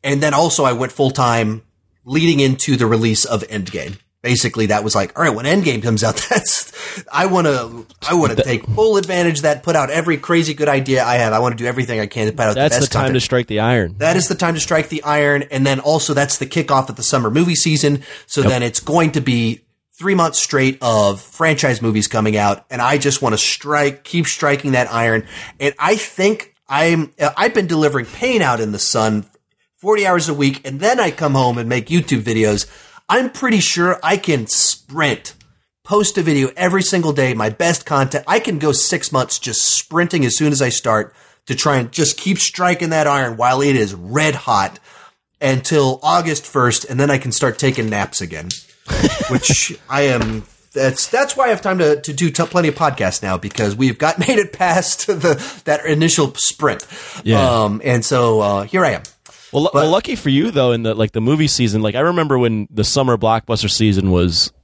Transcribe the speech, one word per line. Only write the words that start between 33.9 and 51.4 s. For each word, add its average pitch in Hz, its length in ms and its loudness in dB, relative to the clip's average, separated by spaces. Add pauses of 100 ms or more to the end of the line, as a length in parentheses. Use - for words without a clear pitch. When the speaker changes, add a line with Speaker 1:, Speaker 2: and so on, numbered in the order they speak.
Speaker 1:
I 185 160 0
can 139 300 -2
sprint, - 880 -2 (480)
post 208 340 2
a 180 60 0
video 139 340 2
every 185 240 0
single 170 320 0
day, 131 220 0
my 110 160 -2
best 170 340 0
content. 143 420 0
I 220 120 2
can 185 180 -4
go 143 140 2
six - 400 0
months 127 260 -2
just - 240 -4
sprinting 165 640 0
as 117 100 0
soon 151 160 2
as 135 80 0
I 127 100 2
start 110 440 -2 (320)
to 131 80 -6
try 139 240 0
and 117 140 -2
just - 260 -2
keep 190 220 -2
striking 175 500 0
that 156 160 2
iron 131 320 0
while 127 240 2
it 143 140 4
is 104 180 0
red 127 400 -2
hot 98 460 -2 (600)
until 135 640 0
August 165 460 0
first, 123 380 0
and 127 140 -6
then 143 120 2
I 135 80 2
can 131 120 -6
start 127 280 -2
taking 127 320 0
naps 101 300 -4
again, 82 280 -10 (400)
<laughs> - 400 -2
which - 480 -2 (120)
I 139 140 0
am, 110 400 0 (300)
that's, 131 340 0
that's 269 280 -2
why 262 100 2